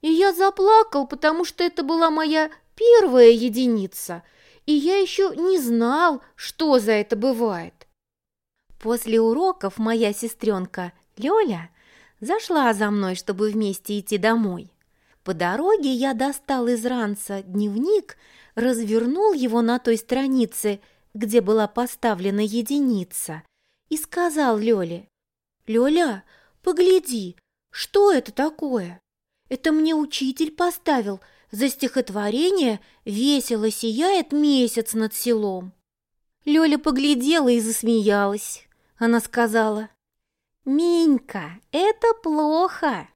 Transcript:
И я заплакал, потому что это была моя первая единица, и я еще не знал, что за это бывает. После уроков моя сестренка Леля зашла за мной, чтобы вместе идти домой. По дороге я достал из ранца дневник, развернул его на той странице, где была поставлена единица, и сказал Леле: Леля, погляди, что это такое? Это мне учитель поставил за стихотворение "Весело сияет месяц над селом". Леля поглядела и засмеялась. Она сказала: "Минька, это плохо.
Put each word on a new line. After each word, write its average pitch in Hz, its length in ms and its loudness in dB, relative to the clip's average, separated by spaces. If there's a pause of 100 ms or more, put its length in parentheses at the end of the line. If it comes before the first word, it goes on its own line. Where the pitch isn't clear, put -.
И 311 100 0
я 381 200 4
заплакал, 392 760 2
потому 311 360 -2
что 339 200 -4
это 349 180 -2
была 330 300 2
моя 311 400 0 (240)
первая 381 540 8
единица, 220 920 0 (440)
и 294 80 0
я 311 240 2
еще 392 360 0
не 370 240 0
знал, 254 640 0 (140)
что 302 420 0
за 220 140 2
это 208 240 0
бывает. 214 720 -4 (920)
После 226 400 0
уроков 233 600 0
моя 226 340 0
сестренка 190 800 -6 (240)
Леля 247 540 -2 (500)
зашла 294 520 0
за 208 180 -2
мной, 196 240 -2
чтобы 202 340 -4
вместе 208 500 -4
идти 202 200 -4
домой. 214 520 -2 (520)
По 185 100 -6
дороге 269 580 0
я 262 220 -2
достал 262 540 -4
из 233 180 -2
ранца 208 580 -6
дневник, 208 720 -4 (380)
развернул 240 800 0
его 240 280 0
на 233 180 0
той 233 180 0
странице, 247 840 -2 (340)
где 214 280 2
была 214 260 2
поставлена 208 720 -4
единица, 214 1040 -4 (460)
и 311 80 -4
сказал 302 600 -2
Леле: 196 500 -2 (600)
Леля, 247 560 0 (400)
погляди, 320 720 0 (340)
что - 420 2
это 254 200 0
такое? 254 680 -6 (480)
Это 262 220 -2
мне 311 220 2
учитель 302 580 -4
поставил 269 680 -2 (320)
за 247 180 -2
стихотворение 247 1080 -2 (260)
"Весело 226 640 -2
сияет 277 600 -2
месяц 269 600 0
над 220 200 -4
селом". 202 600 -4 (720)
Леля 302 320 4
поглядела 285 720 0
и 240 100 4
засмеялась. 208 1080 -2 (300)
Она 233 220 2
сказала: 220 680 -2 (760)
"Минька, 277 960 0 (120)
это 440 500 0
плохо. 311 960 -2